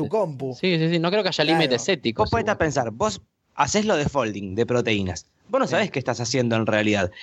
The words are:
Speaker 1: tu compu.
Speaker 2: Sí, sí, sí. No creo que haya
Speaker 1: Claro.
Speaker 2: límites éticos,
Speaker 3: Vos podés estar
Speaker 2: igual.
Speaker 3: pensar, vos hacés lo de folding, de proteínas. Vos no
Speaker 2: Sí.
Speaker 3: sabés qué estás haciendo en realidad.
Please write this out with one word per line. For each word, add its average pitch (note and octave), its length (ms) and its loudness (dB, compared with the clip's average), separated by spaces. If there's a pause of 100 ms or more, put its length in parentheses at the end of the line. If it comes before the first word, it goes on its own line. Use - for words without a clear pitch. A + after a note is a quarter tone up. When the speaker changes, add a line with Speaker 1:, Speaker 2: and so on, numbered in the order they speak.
Speaker 1:
tu C#3 40 -4
compu. D3 520 -4
Speaker 2:
Sí, F3+ 180 2
sí, D#3+ 120 2
sí. E3+ 80 0
No E3 120 0
creo G#3 120 2
que F#3 60 -2
haya D#3 160 0
Speaker 1:
Claro. E3 160 2
Speaker 2:
límites B2+ 280 2
éticos, D#3+ 360 0
Speaker 3:
Vos G#3 60 -2
podés A#3 140 0
estar G#3 120 0
Speaker 2:
igual. E3 100 0
Speaker 3:
pensar, B2 240 0
vos B2 300 -4 (340)
hacés D#3+ 300 2
lo G#3+ 120 2
de D3 120 0
folding, G2+ 460 -2
de A2+ 120 2
proteínas. G#2+ 600 0 (220)
Vos B3+ 120 0
no B3 60 2
Speaker 2:
Sí. - 60 -2
Speaker 3:
sabés F#3 180 0
qué - 80 -4
estás A#2+ 220 -2
haciendo A#2+ 360 0
en A2+ 100 2
realidad. G#2+ 440 2 (120)